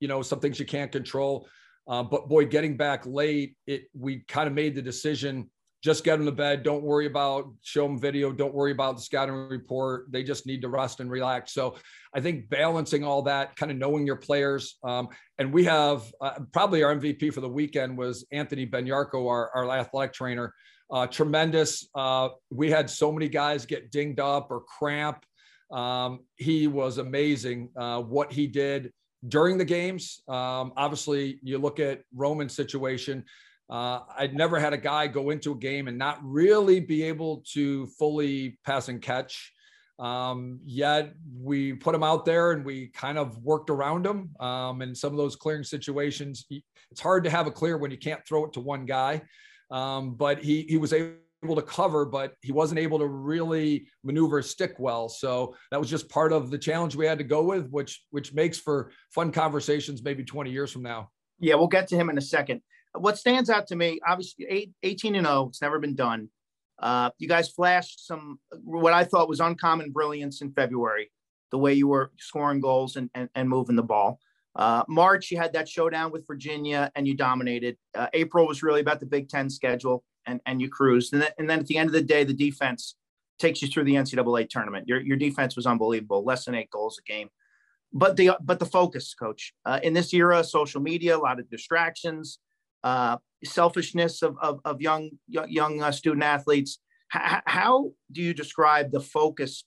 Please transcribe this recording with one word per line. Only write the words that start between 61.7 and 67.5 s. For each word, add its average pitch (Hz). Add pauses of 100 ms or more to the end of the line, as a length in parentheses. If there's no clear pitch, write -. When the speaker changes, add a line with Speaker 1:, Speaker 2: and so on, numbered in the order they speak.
Speaker 2:
to 180
him 170
in 143
a 139 (140)
second. 139 (340)
What 208
stands 247
out 208
to 180
me, 170
obviously, 180
eight-, 196 (100)
eighteen 202
and 180
oh, 139
it's -
never 147
been 143
done. 113 (500)
Uh, 123
you 160
guys 170
flashed 180